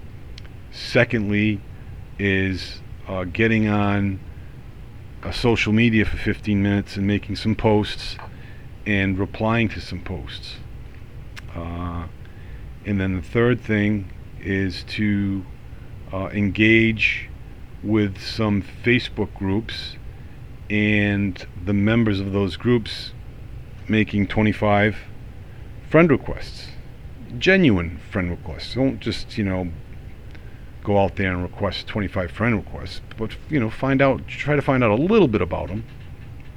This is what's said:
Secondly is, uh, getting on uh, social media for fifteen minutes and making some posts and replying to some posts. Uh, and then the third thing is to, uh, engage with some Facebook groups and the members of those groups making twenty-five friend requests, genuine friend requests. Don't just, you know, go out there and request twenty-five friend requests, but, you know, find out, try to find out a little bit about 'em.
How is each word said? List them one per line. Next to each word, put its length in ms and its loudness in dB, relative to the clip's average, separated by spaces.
Secondly 880 2
is, 640 0
uh, 160 -4
getting 440 4
on 520 2
uh, 40 -4
social 420 4
media 320 6
for 120 0
fifteen 440 2
minutes 340 2
and 100 0
making 300 0
some 200 0
posts 640 2
and 340 2
replying 480 2
to 140 -8
some 200 -8
posts. 540 -10
Uh, 540 -6
and 160 2
then 140 2
the 60 -2
third 380 4
thing 500 2
is 440 -2
to, 640 0
uh, 140 -4
engage 1000 4
with 380 2
some 420 0
Facebook 500 0
groups 640 -2
and 760 2
the 80 0
members 480 4
of 100 -4
those 240 2
groups 560 0
making 380 4
twenty-five 680 4
friend 200 8
requests, 580 0
genuine 640 6
friend 200 0
requests. 460 -8
Don't 240 2
just, 380 -4
you 60 2
know, 260 0
go 140 4
out 200 4
there 160 2
and 100 -2
request 440 -4
twenty-five 440 -2
friend 240 2
requests, 460 -6
but, 140 -4
you 100 2
know, 100 2
find 320 2
out, 260 4
try 280 0
to 60 4
find 220 4
out 80 6
a 100 4
little 260 8
bit 140 2
about 280 -2
'em. 140 -6